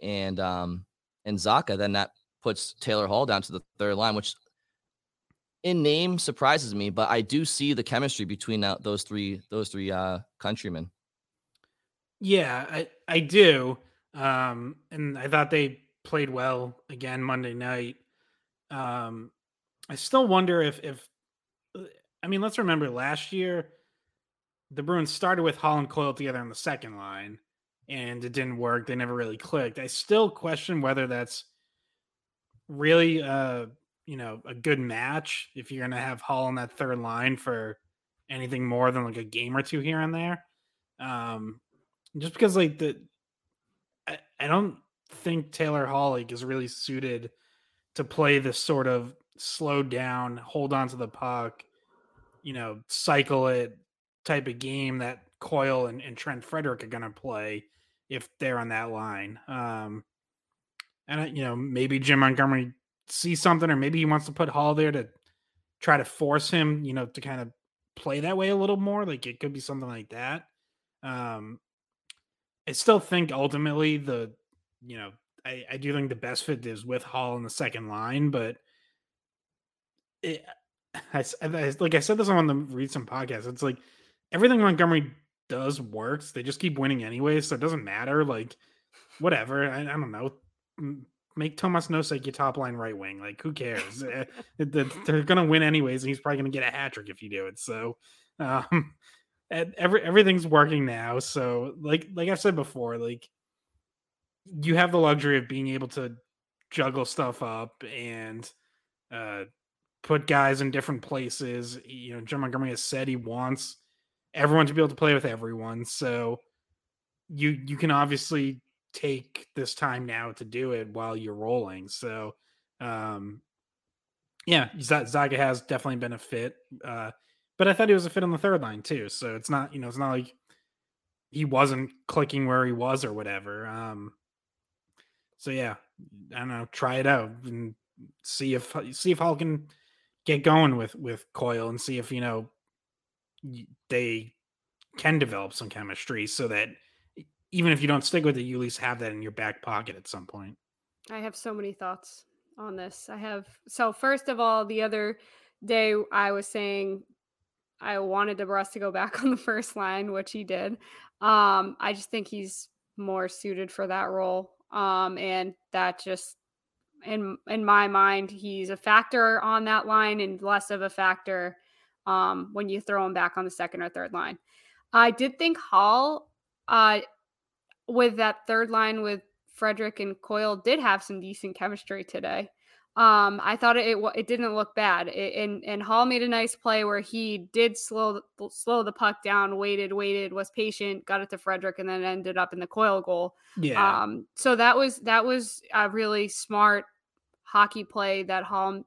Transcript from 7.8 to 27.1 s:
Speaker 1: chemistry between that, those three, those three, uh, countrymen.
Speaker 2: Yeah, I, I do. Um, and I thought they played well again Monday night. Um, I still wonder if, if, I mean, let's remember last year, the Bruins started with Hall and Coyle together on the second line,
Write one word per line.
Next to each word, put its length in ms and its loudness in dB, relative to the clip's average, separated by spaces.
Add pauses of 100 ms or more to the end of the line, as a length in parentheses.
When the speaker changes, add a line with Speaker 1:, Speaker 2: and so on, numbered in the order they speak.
Speaker 1:
chemistry 420 -2
between 360 -4
that, 220 -2
those 200 -4
three, 460 -6
those 200 -4
three, 220 -6
uh, 280 -2 (200)
countrymen. 500 -6 (1300)
Speaker 2:
Yeah, 500 2
I, 180 -6 (200)
I 120 4
do. 580 8 (360)
Um, 640 -2 (140)
and 260 -6
I 100 -6
thought 240 4
they 300 2 (220)
played 260 -2
well 480 -2 (120)
again 320 -8
Monday 320 -2
night. 440 -6 (720)
Um, 600 -8 (580)
I 60 -10
still 320 2
wonder 340 4
if, 220 0
if, 240 -12 (1160)
I 40 -8
mean, 140 0
let's 160 -2
remember 320 2
last 440 -4
year, 360 -2 (1000)
the 120 -8
Bruins 280 0
started 320 2
with 140 2
Hall 200 2
and 120 -2
Coyle 240 -2
together 260 -6
on 100 -10
the 60 -14
second 420 -8
line, 400 -14 (520)